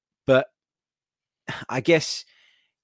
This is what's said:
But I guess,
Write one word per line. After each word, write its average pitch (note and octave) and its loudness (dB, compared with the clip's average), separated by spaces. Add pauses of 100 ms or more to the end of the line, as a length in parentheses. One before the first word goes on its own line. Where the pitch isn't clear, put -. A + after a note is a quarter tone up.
(260)
But C3+ 2 (1200)
I B2+ -4
guess, D#3+ 0 (600)